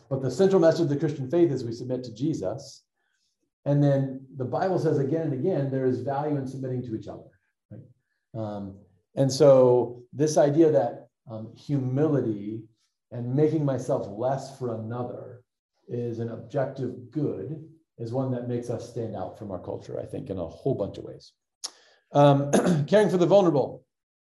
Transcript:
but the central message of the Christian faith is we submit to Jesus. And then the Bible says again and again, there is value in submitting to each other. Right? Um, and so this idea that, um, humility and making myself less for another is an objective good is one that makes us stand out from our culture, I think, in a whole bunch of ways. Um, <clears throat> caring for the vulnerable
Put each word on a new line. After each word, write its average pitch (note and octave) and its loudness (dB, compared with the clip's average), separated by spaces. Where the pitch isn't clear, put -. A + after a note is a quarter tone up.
but C3+ -4
the C3 -2
central F#3+ 4
message D#3+ 6
of C#3+ 2
the C#3+ 0
Christian C3+ -4
faith E3 4
is A#2+ -4
we A2+ -6
submit B2+ -6
to A2 -14
Jesus. A#2+ -6
And C#3+ 4
then C3+ 0
the C3 -6
Bible E3 0
says D3 0
again D#3+ 0
and C#3 -2
again, C#3 -2
there C3 0
is A#2+ 0
value C#3+ -2
in B2+ -4
submitting B2+ -6
to A2 -6
each F#2+ -10
other. - -16
Right? G#2 -16
Um, G#2 -8
and C3+ 2
so B2+ 6
this D3+ 0
idea D3+ 6
that, - 0
um, A2 -12
humility B2+ -2
and A#2+ -6
making D3+ 2
myself B2 -2
less B2+ -4
for A#2+ -6
another A2+ -10
is A#2+ -6
an A2+ -6
objective B2 -6
good D3 -6
is A#2 -8
one C3 -2
that A#2+ -6
makes A#2+ -4
us - -8
stand A2 -8
out - -10
from G2+ -12
our F2+ -8
culture, - -10
I - -10
think, G2 -10
in F#2 -6
a E2+ -6
whole - -4
bunch G2 -6
of - -12
ways. - -18
Um, C#3+ 6
<clears throat> D#3 4
caring G3+ 4
for F#3 2
the F3 4
vulnerable D3+ 4